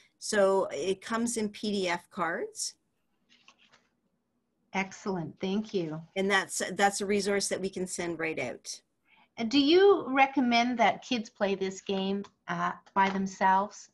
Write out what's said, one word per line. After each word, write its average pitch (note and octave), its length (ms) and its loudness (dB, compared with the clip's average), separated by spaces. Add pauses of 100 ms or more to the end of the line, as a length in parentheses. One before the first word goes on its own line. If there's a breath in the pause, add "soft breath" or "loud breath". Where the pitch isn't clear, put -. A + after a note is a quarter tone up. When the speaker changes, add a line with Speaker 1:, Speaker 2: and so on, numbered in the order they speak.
(200 soft breath)
Speaker 1:
So G3 520 2
it F#3 300 -4
comes A#3 340 -4
in G#3+ 120 -2
P G#3 240 -6
D F#3+ 160 -2
F F3 200 -4
cards. G3+ 680 -6 (2000)
Speaker 2:
Excellent. F#3+ 680 -6
Thank G3+ 340 -4
you. D#3+ 260 -4 (140)
Speaker 1:
And G3 160 0
that's, G3 320 -2 (120)
that's G3+ 260 0
a G3+ 60 -6
resource G3+ 420 0
that F#3 120 -4
we F#3+ 80 -4
can F#3 180 -6
send E3+ 340 -8
right D#3+ 180 -6
out. - 420 -10 (580 soft breath)
Speaker 2:
And A3+ 120 -4
do C4+ 80 4
you F4 500 6
recommend B3+ 720 4
that G#3 240 2
kids A3+ 260 -4
play G3 260 -2
this F#3+ 260 -6
game, G3 440 -2 (220)
uh, F3 260 -4 (220)
by G3 160 2
themselves F#3+ 840 0